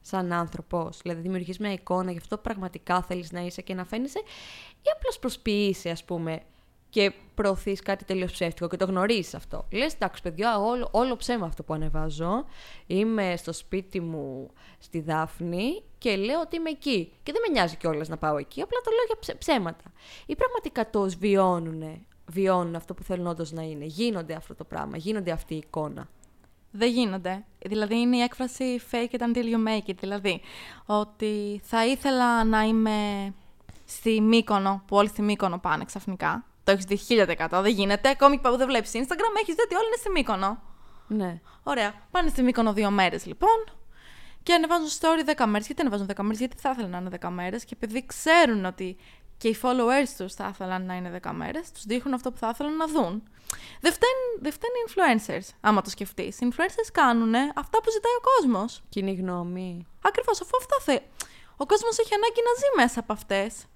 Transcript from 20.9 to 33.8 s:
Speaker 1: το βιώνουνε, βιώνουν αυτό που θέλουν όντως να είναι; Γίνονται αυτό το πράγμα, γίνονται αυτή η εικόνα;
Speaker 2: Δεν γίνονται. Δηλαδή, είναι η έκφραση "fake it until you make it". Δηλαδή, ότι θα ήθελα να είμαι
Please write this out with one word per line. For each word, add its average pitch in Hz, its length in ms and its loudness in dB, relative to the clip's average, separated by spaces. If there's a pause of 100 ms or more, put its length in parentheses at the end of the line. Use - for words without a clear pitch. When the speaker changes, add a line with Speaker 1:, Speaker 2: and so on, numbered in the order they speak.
Speaker 1:
το 202 180 2 (100)
βιώνουνε, 170 840 2 (260)
βιώνουν 180 480 2
αυτό 170 200 -10
που 190 80 -12
θέλουν 180 240 -4
όντως 165 260 -6
να 165 100 -8
είναι; 151 220 -10
Γίνονται 165 500 -4
αυτό - 200 -14
το - 100 -16
πράγμα, 143 320 -8
γίνονται 180 340 -4
αυτή 160 240 -6
η - 20 -6
εικόνα; 151 520 -8 (600)
Speaker 2:
Δεν 226 200 2
γίνονται. 190 540 -2 (140)
Δηλαδή, 214 420 0
είναι 247 160 4
η 240 40 4
έκφραση 247 600 -2 (100)
"fake 240 260 -2
it 226 40 -2
until 240 240 0
you 226 240 0
make 214 220 -2
it". 185 100 -4
Δηλαδή, 196 400 -2 (460)
ότι 208 800 -2
θα 226 220 2
ήθελα 247 580 4
να 220 180 6
είμαι 208 720 2 (520)